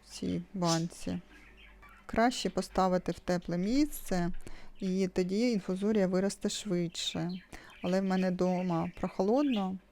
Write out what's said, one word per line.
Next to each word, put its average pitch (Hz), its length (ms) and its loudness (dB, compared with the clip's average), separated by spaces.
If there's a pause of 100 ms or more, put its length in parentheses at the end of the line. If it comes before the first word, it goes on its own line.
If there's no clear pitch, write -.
в - 40 -20
цій 180 320 -4 (120)
банці. 175 640 0 (840)
Краще 226 440 2
поставити 185 640 0
в - 80 -6
тепле 175 380 -2
місце, 190 720 0 (480)
і 190 280 0
тоді 190 440 2
інфузорія 196 560 2
виросте 190 420 0
швидше. 175 800 -4 (500)
Але 185 200 0
в - 20 -2
мене 185 280 2
дома 180 680 0
прохолодно 196 760 0 (140)